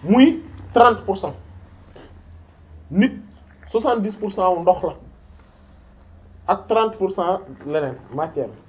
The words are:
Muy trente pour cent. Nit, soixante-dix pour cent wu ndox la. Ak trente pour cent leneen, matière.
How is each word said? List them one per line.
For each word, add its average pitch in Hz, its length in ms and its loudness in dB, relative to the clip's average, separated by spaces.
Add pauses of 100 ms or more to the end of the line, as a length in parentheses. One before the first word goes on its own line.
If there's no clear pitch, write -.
Muy 254 400 6 (300)
trente 240 320 6
pour 190 120 -2
cent. 151 160 -10 (1600)
Nit, 220 200 2 (600)
soixante-dix 220 440 -2
pour 208 160 -8
cent 185 240 0
wu 170 60 -6
ndox 180 220 2
la. 165 100 -4 (1500)
Ak 190 200 -2
trente 220 300 0
pour 190 140 -4
cent 180 300 -4 (240)
leneen, 147 300 -4 (180)
matière. 147 360 -6 (200)